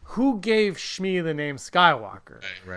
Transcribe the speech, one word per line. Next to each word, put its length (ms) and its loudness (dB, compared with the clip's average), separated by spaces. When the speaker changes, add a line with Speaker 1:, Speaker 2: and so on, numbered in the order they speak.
Speaker 1:
Who 360 0
gave 360 2
Shmi 480 -4
the 100 -2
name 220 -4
Skywalker? 840 0
Speaker 2:
Right, 240 -12